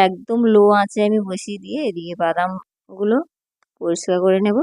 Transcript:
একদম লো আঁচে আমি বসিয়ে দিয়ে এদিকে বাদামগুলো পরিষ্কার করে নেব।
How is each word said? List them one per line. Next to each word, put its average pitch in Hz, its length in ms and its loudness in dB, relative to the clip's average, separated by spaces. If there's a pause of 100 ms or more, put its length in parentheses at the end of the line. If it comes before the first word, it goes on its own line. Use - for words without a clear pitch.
একদম 190 440 0
লো 214 180 6 (100)
আঁচে 202 300 0
আমি 214 180 2
বসিয়ে 196 380 -10
দিয়ে 196 260 -10
এদিকে 170 320 -8
বাদামগুলো 185 1000 -2 (640)
পরিষ্কার 175 400 -2
করে 190 200 4
নেব। 208 220 0